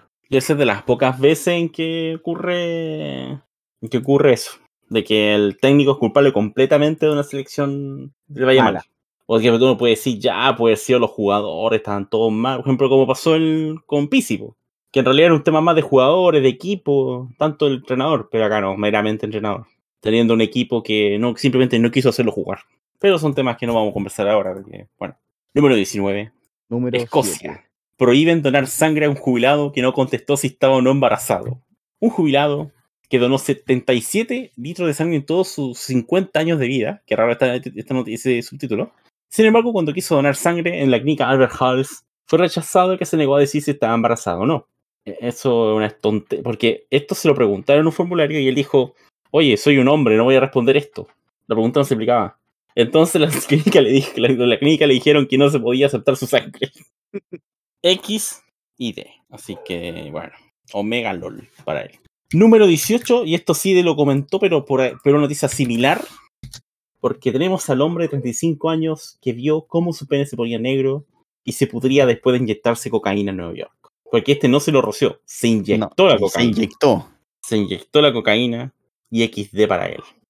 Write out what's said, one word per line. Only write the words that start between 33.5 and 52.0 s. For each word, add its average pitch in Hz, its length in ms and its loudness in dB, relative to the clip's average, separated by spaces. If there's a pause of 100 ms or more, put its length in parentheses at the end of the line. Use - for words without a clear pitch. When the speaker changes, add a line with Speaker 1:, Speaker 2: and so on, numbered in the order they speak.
Speaker 1:
y 120 80 0
siete 226 540 -6
litros 170 320 -8
de 147 80 -2
sangre 165 220 -2
en 139 80 -6
todos 180 240 -2
sus 131 280 -8
cincuenta 151 600 -2
años 160 180 0
de 131 100 -2
vida, 123 380 -4
que 107 100 -4
raro 113 160 2
está 123 240 0
esta 127 380 -10
noti-, 117 220 -4
ese 120 260 -2
subtítulo. 120 500 -8 (380)
Sin 220 160 2
embargo, 233 260 4
cuando 165 220 -2
quiso 165 220 -4
donar 139 200 2
sangre 170 460 -2
en 135 80 2
la 123 100 4
clínica 135 300 -2
Albert 131 300 2
Hall, 127 260 0 (420)
fue 165 120 2
rechazado, 180 580 0
que 180 80 -8
se - 120 -4
negó 139 180 2
a 143 40 4
decir 143 220 0
si 143 100 -2
estaba 120 220 -2
embarazado 113 480 -2
o 104 60 -2
no. 151 200 -2 (380)
E-, 101 160 -14
eso 117 500 0
es 107 60 0
una 107 100 0
estonte-, - 540 -4
porque 113 480 -2
esto 143 240 -2
se - 140 -2
lo 143 80 4
preguntaron 123 460 2
en 156 60 2
un 156 60 0
formulario 160 460 -2
y 135 80 0
él 131 80 2
dijo, 135 400 0 (340)
"Oye, 143 280 4
soy 143 200 4
un 127 120 4
hombre, 131 280 4
no 113 60 4
voy 131 120 4
a 131 40 6
responder 135 360 2
esto". - 320 -6 (400)
La 117 80 -4
pregunta 117 260 2
no - 20 0
se 139 100 -2
aplicaba. 110 460 -2 (340)